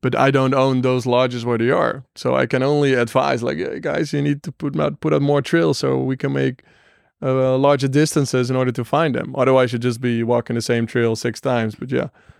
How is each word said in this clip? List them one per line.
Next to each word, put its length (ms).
but 140
I 140
don't 240
own 280
those 240
lodges 400
where 120
they 140
are. 320
So 200
I 100
can 160
only 320
advise, 480
like, 160
"Hey, 220
guys, 340
you 80
need 220
to 80
put 280
out, 200
put 140
out 80
more 200
trails 380
so 180
we 200
can 160
make, 300
uh, 340
larger 300
distances 640
in 40
order 180
to 100
find 320
them." 200
Otherwise, 380
you'd 80
just 200
be 200
walking 340
the 60
same 240
trail 300
six 260
times. 320
But 180
yeah, 180